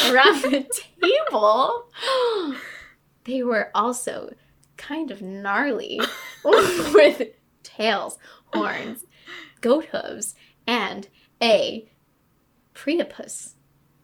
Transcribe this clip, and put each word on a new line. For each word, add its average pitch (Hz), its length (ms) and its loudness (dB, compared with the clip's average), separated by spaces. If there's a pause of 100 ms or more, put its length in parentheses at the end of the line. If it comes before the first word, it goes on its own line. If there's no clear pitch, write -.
<laughs> 247 140 4
around 269 280 6
the 269 240 0 (340)
table. 370 880 2 (140)
<gasps> 466 540 -2 (680)
They 254 200 -4
were 226 280 -2
also - 600 -4 (420)
kind 294 360 -8
of 202 100 -16
gnarly 202 760 -4 (220)
<laughs> - 220 -14
with 330 800 4 (400)
tails, 214 560 -4 (340)
horns, - 520 -6 (560)
goat 277 320 2
hooves, - 420 -8 (320)
and 208 400 -4 (340)
a 220 480 2 (840)
priapus. - 800 -6 (520)